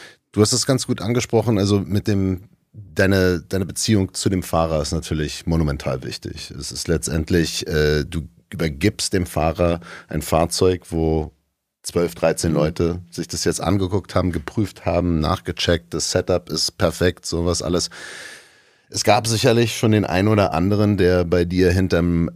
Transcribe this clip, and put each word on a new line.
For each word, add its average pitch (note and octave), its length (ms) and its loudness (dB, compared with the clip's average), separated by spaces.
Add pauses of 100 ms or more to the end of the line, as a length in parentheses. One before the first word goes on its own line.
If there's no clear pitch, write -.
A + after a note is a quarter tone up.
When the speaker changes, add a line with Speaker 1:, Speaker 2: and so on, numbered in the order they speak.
(320)
Speaker 1:
Du G#2 80 2
hast G#2+ 120 4
es A#2+ 140 -2
ganz C3 220 0
gut A#2+ 120 -4
angesprochen, A#2 560 0
also G2+ 220 4
mit F#2+ 300 -2
dem, F#2+ 400 0 (240)
deine, F#2+ 680 2
deine F#2+ 260 -4
Beziehung G2 480 0
zu - 160 -4
dem F#2 120 0
Fahrer D#2+ 400 0
ist D#2 80 -6
natürlich D#2+ 560 -4
monumental C#2+ 560 -2
wichtig. - 480 -12
Es C#2+ 220 -12
ist - 160 -8
letztendlich, E2 800 -2
äh, D2+ 340 2
du E2 200 -6 (280)
übergibst D#2+ 600 -2
dem F2+ 140 0
Fahrer E2+ 520 0 (300)
ein D#2 140 -6
Fahrzeug, E2+ 680 0
wo D#2+ 400 0 (520)
zwölf, E2+ 340 -2
dreizehn E2 340 0
Speaker 2:
Mhm. D2+ 60 0
Speaker 1:
Leute E2 440 0 (120)
sich E2 160 -8
das - 160 -6
jetzt E2 160 -2
angeguckt F#2+ 560 -2
haben, F#2 160 2
geprüft - 540 -6
haben, F2 340 2
nachgecheckt, E2+ 760 -2
das - 160 -4
Setup - 400 -2
ist - 280 -4
perfekt, F2+ 480 0
sowas E2+ 360 -2
alles. F2 280 -2 (1000)
Es - 140 -6
gab G#2+ 240 4
sicherlich A2+ 480 2
schon A2 160 2
den G#2+ 120 4
einen F#2 220 2
oder G#2 260 4
anderen, G2+ 440 2
der F2+ 280 4
bei F2 200 2
dir F2+ 260 4
hinterm, F2 640 2